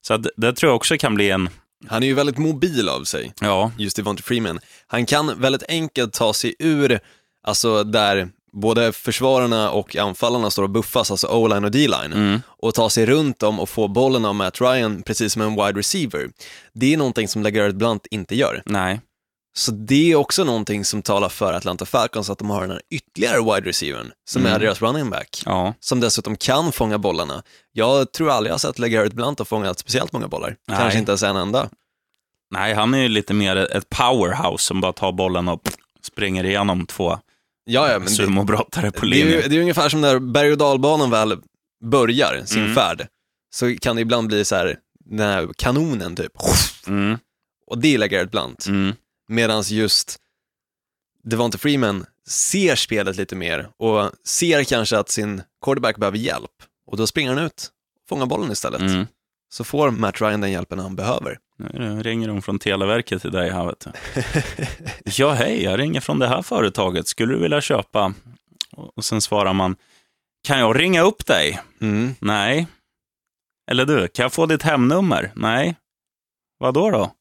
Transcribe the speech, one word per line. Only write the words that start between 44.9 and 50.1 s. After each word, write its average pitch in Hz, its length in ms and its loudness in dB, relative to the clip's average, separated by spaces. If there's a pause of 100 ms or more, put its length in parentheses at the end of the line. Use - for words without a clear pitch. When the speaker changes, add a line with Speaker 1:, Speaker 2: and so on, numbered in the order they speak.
Speaker 2:
den 107 240 -2
här 92 200 0 (100)
kanonen 127 580 -2
typ. - 160 -8 (540)
Speaker 1:
Mm. 101 320 0 (480)
Speaker 2:
Och 120 120 -6
det 143 160 4
är 120 40 2
LeGarrette 98 320 0
Blount. 92 360 -6
Speaker 1:
Mm. 98 280 0 (340)
Speaker 2:
Medans 110 420 0
just 107 460 0 (1080)